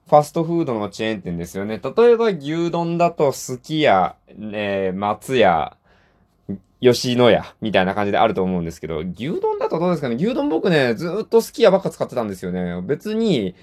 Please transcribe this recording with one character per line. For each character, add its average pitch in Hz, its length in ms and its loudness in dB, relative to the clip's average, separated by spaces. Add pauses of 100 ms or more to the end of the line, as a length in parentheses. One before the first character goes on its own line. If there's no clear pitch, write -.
フ 156 60 4
ァ 147 80 8
ス 147 80 -8
ト 165 140 -4
フ 170 160 -2
ー 160 40 -2
ド 120 140 -4
の 104 120 -4
チ 110 120 -8
ェ 110 120 -2
ー - 20 -6
ン 92 60 -12
店 87 140 -6
で 85 80 -6
す 95 140 -10
よ 98 60 -6
ね。 110 180 -6
例 233 300 4
え 226 40 6
ば、 226 100 0
牛 165 440 -4
丼 170 280 -4
だ 170 120 2
と 147 220 0
す - 260 -10
き 156 220 -4
家、 95 340 4 (140)
え 101 680 -4
ー、 - 20 -8
松 104 400 -4
屋、 85 400 2 (1040)
吉 123 360 2
野 123 140 6
家 - 320 0
み 110 100 -4
た 98 80 4
い 90 60 2
な 95 80 -2
感 104 100 -2
じ 101 80 -2
で - 60 0
あ 113 80 6
る 104 80 0
と 92 80 -2
思 92 160 -2
う - 20 -2
ん 85 60 -6
で 82 40 -6
す 80 80 -18
け 78 100 -12
ど、 80 100 -6
牛 110 420 -6
丼 427 180 -4
だ 440 120 -4
と 254 80 -2
ど 175 80 0
う 180 40 0
で 170 60 0
す 143 60 -6
か 127 80 -4
ね？ 117 60 -2
牛 208 180 0
丼 285 160 -2
僕 311 180 0
ね、 135 240 4
ず 131 160 -4
ー 202 160 -6
っ - 20 -10
と 226 140 4
す 220 100 -8
き - 120 -2
家 202 80 8
ば 185 80 2
っ 185 40 -2
か 170 60 -4
使 - 160 -6
っ - 20 -4
て - 80 -16
た 120 80 -2
ん 104 60 -4
で 98 60 -6
す 95 100 -12
よ 90 80 -4
ね。 90 300 -4
別 147 320 -6
に、 160 480 0